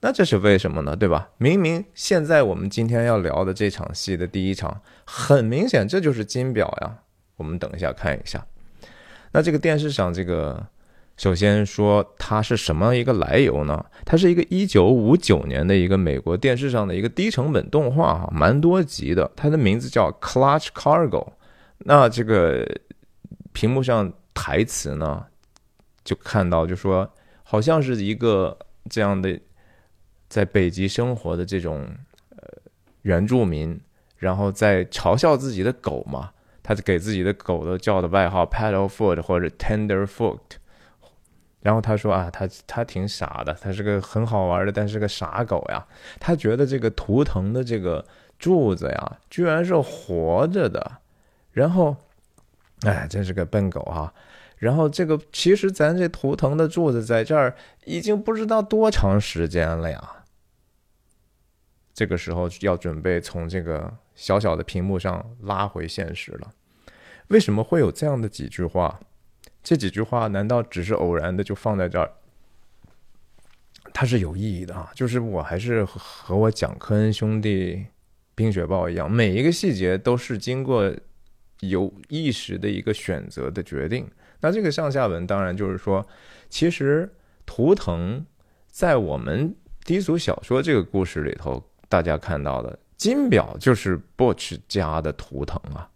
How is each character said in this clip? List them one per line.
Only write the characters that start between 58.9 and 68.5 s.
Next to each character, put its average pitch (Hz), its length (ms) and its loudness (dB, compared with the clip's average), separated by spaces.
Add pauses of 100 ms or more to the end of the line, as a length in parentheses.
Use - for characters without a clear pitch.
长 101 300 4
时 85 260 -2
间 80 220 0
了 82 220 -4
呀。 - 120 -10 (1900)
这 110 140 -2
个 90 100 -2
时 85 160 -6
候 87 160 -2 (120)
要 95 140 2
准 80 280 -8
备 90 180 0
从 85 260 -10
这 87 160 -6
个 80 300 -6 (220)
小 98 260 0
小 90 160 0
的 82 80 -4
屏 92 180 -6
幕 95 160 -2
上 95 440 -8
拉 98 260 -4
回 85 180 -8
现 85 300 -8
实 - 160 -14
了。 - 180 -16 (800)
为 208 100 8
什 185 140 4
么 107 100 2
会 170 180 2
有 104 120 4
这 - 140 -4
样 143 120 0
的 113 80 -4
几 71 220 -10
句 - 160 -6